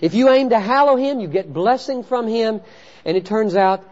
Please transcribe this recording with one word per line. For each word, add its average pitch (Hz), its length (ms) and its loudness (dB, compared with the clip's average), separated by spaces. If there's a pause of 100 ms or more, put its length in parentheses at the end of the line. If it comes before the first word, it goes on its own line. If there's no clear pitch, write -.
If 160 120 -2
you 254 160 4
aim 262 200 4
to 233 100 2
hallow 269 380 2
Him, 269 240 -2
you 185 60 -8
get 160 240 -4
blessing 247 520 -2
from 240 240 -4
Him. 220 320 -2 (460)
And 165 100 -2
it 185 100 -2
turns 208 300 -2
out 190 360 2